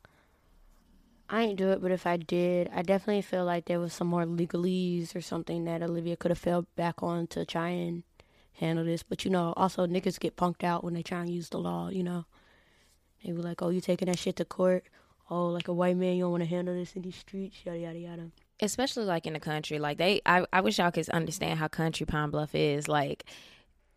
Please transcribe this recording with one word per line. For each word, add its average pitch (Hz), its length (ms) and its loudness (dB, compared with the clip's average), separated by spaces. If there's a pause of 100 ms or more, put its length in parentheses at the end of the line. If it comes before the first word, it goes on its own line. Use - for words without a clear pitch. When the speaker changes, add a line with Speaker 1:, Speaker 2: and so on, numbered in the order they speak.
(1300)
Speaker 1:
I 220 140 2
ain't 208 140 2
do 190 140 4
it, 190 100 4
but 185 100 0
if 180 160 0
I 175 100 4
did, 175 560 2
I 180 100 0
definitely 196 400 2
feel 185 220 0
like 175 200 0
there 175 160 0
was 170 120 -2
some 180 160 0
more 175 160 2
legalese 175 880 0
or 180 60 -6
something 170 440 -4
that 165 180 -2
Olivia 170 340 -2
could 175 140 0
have 170 80 2
fell 175 240 2 (140)
back 170 260 -2
on 170 260 0
to 170 160 -4
try 170 240 -2
and 175 340 -4 (520)
handle 165 300 0
this. 165 180 0
But, - 220 -6
you 196 60 0
know, 175 260 2
also 185 300 2
niggas 185 340 0
get - 160 -2
punked 175 280 0
out 175 200 0
when 175 100 -4
they 170 80 -4
try 180 180 -6
and 175 100 -4
use 175 180 -6
the - 100 -6
law, 175 300 -4
you 185 140 -2
know. 175 240 -4 (960)
They 180 80 -6
be 170 60 -4
like, 170 240 -6
"Oh, 175 80 2
you 185 100 2
taking 180 260 0
that 180 120 2
shit - 180 -2
to 175 80 -2
court? 185 400 2 (460)
Oh, 175 160 0
like, 175 220 -2
a 180 40 -2
white 180 240 2
man, 180 200 2
you 180 80 2
don't 175 80 2
wanna 170 120 0
handle 175 300 -2
this 180 200 -6
in 185 80 -8
these 180 140 -10
streets," - 480 -12
yada, 170 140 -8
yada, 170 200 -8
yada. 170 320 -10 (300)
Speaker 2:
Especially, 240 440 0
like, 170 220 0
in 151 60 -2
the 151 80 -4
country. 151 380 -2
Like, 147 180 -2
they, 190 300 4
I, 180 260 6
I 185 80 4
wish 208 180 2
y'all 175 120 4
could 165 200 0
understand 160 480 0
how 156 100 0
country 160 360 -2
Pine 151 260 0
Bluff 151 240 -2
is. 151 340 2
Like, 147 360 0 (720)